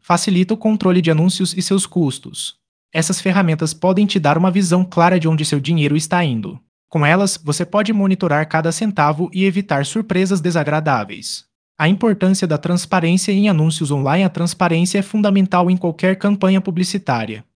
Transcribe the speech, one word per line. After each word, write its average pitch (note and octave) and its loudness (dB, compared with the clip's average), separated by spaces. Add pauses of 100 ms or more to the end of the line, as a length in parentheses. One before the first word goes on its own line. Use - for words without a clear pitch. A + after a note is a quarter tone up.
Facilita F3+ 0
o - -10
controle G3+ 2
de E3 2
anúncios F3 0
e F#3 -4
seus F#3+ -2
custos. - -4 (400)
Essas D#3+ -2
ferramentas E3+ 0
podem F#3+ 2
te G3+ 0
dar D3 2
uma F#3 2
visão F3+ 2
clara F3+ 2
de D#3+ -2
onde D#3 0
seu D3 0
dinheiro D3 0
está F3 -2
indo. A2+ -4 (280)
Com D#3 -2
elas, F#3 2
você D3+ -4
pode G#3 -2
monitorar F#3+ 0
cada D#3+ 0
centavo E3+ -2
e F#3+ 0
evitar F3 0
surpresas F#3+ -2
desagradáveis. D3+ -2 (300)
A D#3 2
importância F#3+ 0
da D#3+ 0
transparência F3+ 0
em G3+ 2
anúncios D#3 0
online. C#3+ 0
A F3+ 2
transparência F3 0
é - -2
fundamental G3 2
em F#3 2
qualquer F3+ -2
campanha G3 2
publicitária. D3 -4 (160)